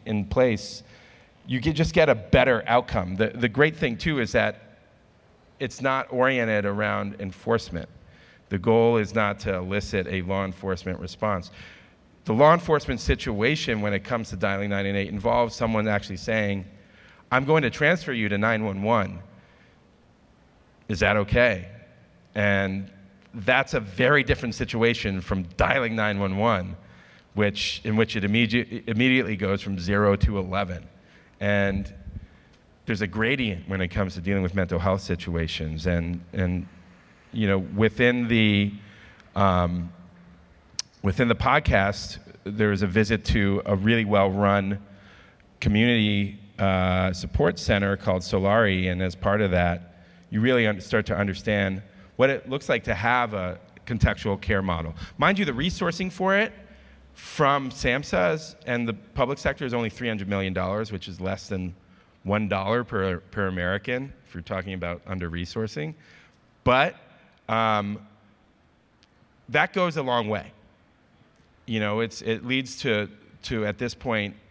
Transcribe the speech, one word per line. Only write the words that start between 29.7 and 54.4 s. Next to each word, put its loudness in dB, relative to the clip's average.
zero 4
to 2
eleven. -4
And 0
there's -2
a -2
gradient -2
when -2
it -2
comes -2
to -10
dealing 0
with -2
mental 0
health 0
situations. -4
And, -2
and, -2
you 0
know, 4
within 2
the, 4
um, 2
within 2
the 4
podcast, 2
there 0
was 2
a 2
visit 2
to 2
a 0
really 4
well-run 2
community, 2
uh, 2
support 0
center 0
called -2
Solari, 2
and -2
as -2
part 0
of 2
that, 0
you -2
really 4
un-, 0
start -2
to -2
understand -2
what 4
it -4
looks -6
like 0
to -2
have 0
a -6
contextual 0
care 0